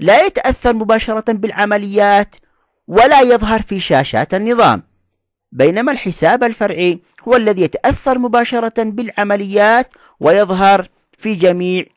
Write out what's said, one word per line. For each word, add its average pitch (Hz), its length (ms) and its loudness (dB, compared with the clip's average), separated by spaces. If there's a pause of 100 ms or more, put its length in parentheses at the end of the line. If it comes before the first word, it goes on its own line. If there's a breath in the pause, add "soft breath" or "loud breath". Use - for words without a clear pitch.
لا 214 240 4
يتأثر - 480 -2
مباشرة 220 600 -2
بالعمليات 202 1040 -2 (520)
ولا 262 320 6
يظهر 220 420 2
في 196 180 -6
شاشات 139 540 -2
النظام، 202 480 0 (680)
بينما 190 400 0
الحساب 202 520 -2
الفرعي 180 560 -2 (280)
هو 247 80 2
الذي 220 260 0
يتأثر 254 560 -2
مباشرة 233 640 -2
بالعمليات 208 1120 -2 (280 soft breath)
ويظهر 190 680 2 (300)
في 220 160 -6
جميع 180 500 0 (120)